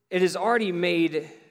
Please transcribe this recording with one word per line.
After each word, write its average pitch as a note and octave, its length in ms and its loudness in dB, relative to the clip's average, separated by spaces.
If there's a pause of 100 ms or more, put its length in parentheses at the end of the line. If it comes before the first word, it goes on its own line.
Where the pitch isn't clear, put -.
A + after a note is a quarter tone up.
it F#3 120 -2
has F3+ 160 2
already G#3+ 340 0
made E3 580 0 (220)